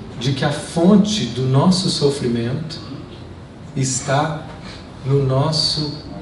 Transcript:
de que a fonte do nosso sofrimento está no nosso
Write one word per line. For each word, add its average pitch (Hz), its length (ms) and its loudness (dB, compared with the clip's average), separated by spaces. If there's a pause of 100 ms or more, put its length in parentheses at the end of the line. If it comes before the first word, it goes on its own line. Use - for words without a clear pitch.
(200)
de 131 140 0
que - 120 -2
a 139 60 2
fonte - 760 4
do 127 160 -4
nosso 151 460 4
sofrimento 127 880 0 (960)
está 139 680 0 (600)
no 139 200 4
nosso 147 680 0 (280)